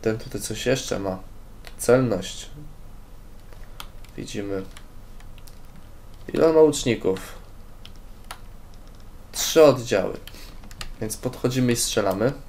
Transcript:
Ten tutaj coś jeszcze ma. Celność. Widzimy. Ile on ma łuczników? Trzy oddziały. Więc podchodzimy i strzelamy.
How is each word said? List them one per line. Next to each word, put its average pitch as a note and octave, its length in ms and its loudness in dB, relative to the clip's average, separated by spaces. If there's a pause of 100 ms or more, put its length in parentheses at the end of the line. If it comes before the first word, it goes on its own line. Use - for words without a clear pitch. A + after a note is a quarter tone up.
Ten A2+ 160 0
tutaj - 240 -8
coś - 240 -6
jeszcze B2 340 2
ma. F#2+ 200 -2 (580)
Celność. A#2 720 4 (1700)
Widzimy. G2 460 -6 (1700)
Ile D#3 140 6
on D#3+ 80 6
ma D#3 60 10
łuczników? A#2+ 580 4 (2000)
Trzy - 320 8
oddziały. A2+ 500 6 (880)
Więc A2 160 -4
podchodzimy B2+ 540 2
i A#2 40 6
strzelamy. G#2 560 2 (180)